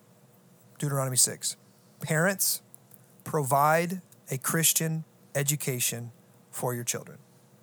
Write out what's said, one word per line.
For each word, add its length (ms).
Deuteronomy 380
six. 400
"Parents, 600
provide 760
a 80
Christian 640
education 800
for 200
your 120
children." 340